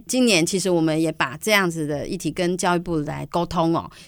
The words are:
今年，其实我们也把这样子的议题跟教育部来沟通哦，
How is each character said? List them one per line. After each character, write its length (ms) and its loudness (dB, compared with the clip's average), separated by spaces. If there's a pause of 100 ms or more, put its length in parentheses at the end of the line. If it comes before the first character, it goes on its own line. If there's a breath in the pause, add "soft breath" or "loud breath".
今 180 2
年， 200 6
其 140 0
实 120 0
我 100 2
们 180 2
也 140 0
把 240 -4
这 160 -2
样 180 4
子 160 -4
的 220 -4
议 80 -6
题 140 -4
跟 260 -2
教 180 0
育 40 2
部 220 -4
来 260 -8
沟 180 -2
通 320 0
哦， 140 -6 (180 loud breath)